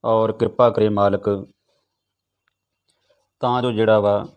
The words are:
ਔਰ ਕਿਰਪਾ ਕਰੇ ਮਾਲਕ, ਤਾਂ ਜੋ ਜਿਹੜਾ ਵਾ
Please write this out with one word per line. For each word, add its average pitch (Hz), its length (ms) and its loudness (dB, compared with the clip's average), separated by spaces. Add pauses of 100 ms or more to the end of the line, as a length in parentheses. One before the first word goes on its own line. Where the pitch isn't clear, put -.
ਔਰ 110 260 0
ਕਿਰਪਾ 117 380 0
ਕਰੇ 107 200 0
ਮਾਲਕ, 101 580 -2 (1900)
ਤਾਂ 123 220 -2
ਜੋ 123 100 -2
ਜਿਹੜਾ 110 280 2
ਵਾ 104 380 0